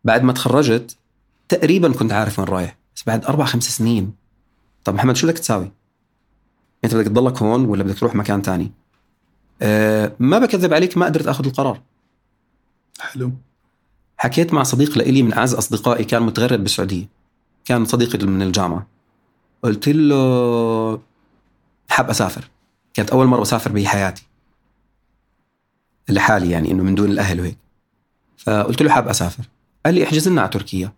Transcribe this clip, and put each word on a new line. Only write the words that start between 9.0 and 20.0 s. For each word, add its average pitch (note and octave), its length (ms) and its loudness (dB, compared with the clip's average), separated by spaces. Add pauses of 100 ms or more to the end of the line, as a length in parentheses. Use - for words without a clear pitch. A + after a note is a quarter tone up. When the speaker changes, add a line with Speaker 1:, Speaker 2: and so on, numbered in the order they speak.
Speaker 1:
آه، G#2+ 580 2
ما D3 200 4
بكذب F#3 340 2
عليك، F3 240 2
ما F3 80 4
قدرت D#3 220 0
آخذ C#3+ 180 -2
القرار. C3+ 360 -2 (1160)
Speaker 2:
حلو. B2+ 320 -8 (840)
Speaker 1:
حكيت E3 360 0
مع C#3+ 100 2
صديق C3 340 0
لإلي C3 260 4
من A2+ 100 2
أعز B2 200 0
أصدقائي، A#2 500 -2
كان A#2 200 0
متغرب A#2 360 0
بالسعودية، F#2+ 500 -4 (560)
كان A#2 200 0
صديقي A#2 420 -2
من F#2+ 140 0
الجامعة. F#2 460 -2 (760)
قلت A2 260 -2
له: B2 1080 2 (920)